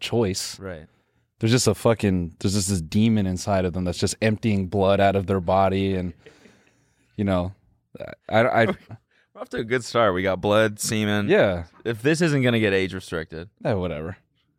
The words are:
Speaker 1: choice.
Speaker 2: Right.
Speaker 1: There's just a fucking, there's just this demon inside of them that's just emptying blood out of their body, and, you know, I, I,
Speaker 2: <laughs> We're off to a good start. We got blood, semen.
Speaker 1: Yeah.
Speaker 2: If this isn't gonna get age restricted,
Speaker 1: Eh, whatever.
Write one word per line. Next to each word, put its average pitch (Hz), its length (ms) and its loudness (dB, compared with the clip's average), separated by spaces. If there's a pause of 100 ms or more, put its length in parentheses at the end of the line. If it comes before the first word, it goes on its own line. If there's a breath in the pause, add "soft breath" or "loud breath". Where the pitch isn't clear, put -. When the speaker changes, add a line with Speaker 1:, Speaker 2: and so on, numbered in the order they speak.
Speaker 1:
choice. - 580 -4
Speaker 2:
Right. 87 280 -14 (540)
Speaker 1:
There's 113 120 2
just 123 160 2
a 101 60 2
fucking, 92 640 0
there's 98 160 -2
just 98 160 -2
this 95 100 0
demon 104 460 0
inside 92 400 -2
of 85 80 -4
them 92 100 -4
that's 90 140 -4
just - 240 -2
emptying 107 460 0
blood 98 300 2
out 98 160 4
of 98 120 0
their 98 140 0
body, 95 540 0
and, 90 200 -6 (1040 soft breath)
you 104 80 -2
know, 95 280 0 (760)
I, 107 160 4
I, 117 200 4
Speaker 2:
<laughs> - 680 -10
We're 208 80 -18
off - 80 -16
to - 80 -8
a 127 60 -6
good 117 200 -2
start. 113 300 2
We 92 80 0
got 92 180 0
blood, 107 400 2
semen. 104 480 -2
Speaker 1:
Yeah. 107 360 2 (200)
Speaker 2:
If 113 160 -4
this 151 220 2
isn't 147 200 2
gonna 120 180 2
get 104 120 2
age 95 220 0
restricted, 82 560 -10 (120)
Speaker 1:
Eh, 123 120 -2
whatever. 87 420 -6 (420)